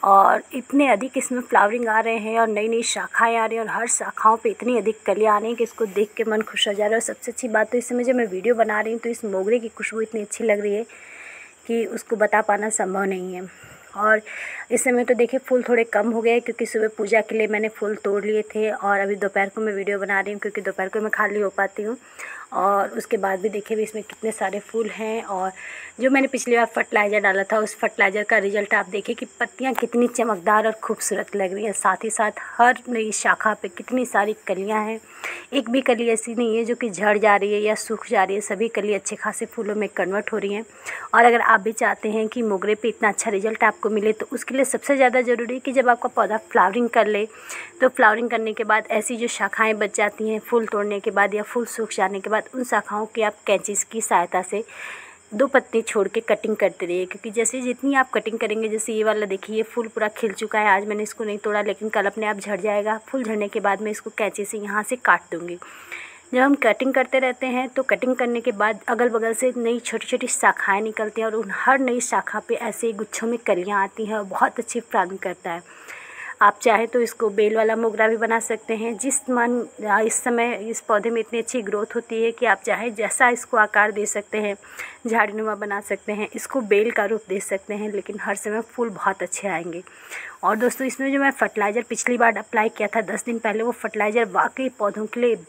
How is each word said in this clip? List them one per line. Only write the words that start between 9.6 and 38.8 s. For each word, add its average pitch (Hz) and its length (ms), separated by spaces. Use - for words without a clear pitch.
खुशबू 214 320
इतनी 220 200
अच्छी - 220
लग 208 160
रही 202 140
है 214 100
कि 233 200
उसको 226 280
बता 208 280
पाना 208 280
संभव 190 340
नहीं 185 300
है। 185 120
और 214 240
इस 233 120
समय 247 200
तो 247 100
देखिए 240 260
फूल 247 240
थोड़े 233 220
कम 220 260
हो 226 100
गए, 233 180
क्योंकि 240 260
सुबह 214 220
पूजा 214 240
के 220 160
लिए 214 100
मैंने 214 220
फूल 214 340
तोड़ 202 220
लिए 214 200
थे 214 260
और 202 280
अभी 196 180
दोपहर 196 320
को 220 120
मैं 214 120
वीडियो 196 260
बना 196 200
रही 196 140
हूँ, 202 60
क्योंकि 208 220
दोपहर 190 280
को 214 120
मैं 214 100
खाली 208 280
हो 196 120
पाती 196 320
हूँ। 226 140
और 196 360
उसके 226 280
बाद 190 220
भी 202 100
देखिए, 208 280
भी 214 60
इसमें 208 200
कितने - 280
सारे 202 300
फूल 220 280
हैं। 220 340
और 190 280
जो 254 100
मैंने 269 180
पिछली 240 280
बार 233 100
फर्टिलाइज़र 214 540
डाला 196 240
था, 214 160
उस 214 160
फर्टिलाइज़र 208 480
का 220 140
रिजल्ट 202 360
आप 202 160
देखिए 208 260
कि 240 100
पत्तियाँ 247 340
कितनी 240 360
चमकदार 214 580
और 214 60
खूबसूरत 202 520
लग 190 180
रही 208 120
हैं। 202 80
साथ 190 300
ही 226 60
साथ 214 300
हर 240 300
नई 220 240
शाखा 208 400
पे 208 160
कितनी 247 360
सारी 214 300
कलियाँ 202 380
हैं, 220 140
एक 262 160
भी 254 120
कली 233 280
ऐसी 226 260
नहीं 226 220
है 233 80
जो 233 100
कि 240 140
झड़ 208 280
जा 202 180
रही 202 180
है 208 80
या 214 160
सूख - 300
जा 208 160
रही 190 120
है। 208 80
सभी 214 260
कली 208 240